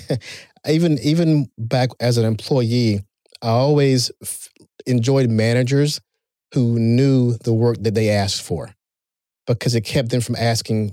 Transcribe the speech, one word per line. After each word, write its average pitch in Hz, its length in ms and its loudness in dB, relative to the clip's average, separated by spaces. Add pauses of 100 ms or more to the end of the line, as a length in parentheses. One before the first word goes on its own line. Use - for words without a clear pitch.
(240)
<laughs> - 440 -12
even, 160 300 2
even 156 580 2
back 127 340 -2 (100)
as 120 180 2
an 113 60 2
employee, 113 800 0 (360)
I 113 100 -4
always 135 600 2 (100)
f-, - 280 -14 (380)
enjoyed 127 440 2
managers 123 680 0 (520)
who 117 260 0
knew 120 600 2
the 117 140 -2
work 117 280 2
that 104 140 -2
they 110 160 2
asked 98 320 0
for, 76 320 -10 (720)
because 120 280 -2
it 113 80 0
kept 120 280 -4
them 127 100 0
from 117 160 -4
asking 110 560 -2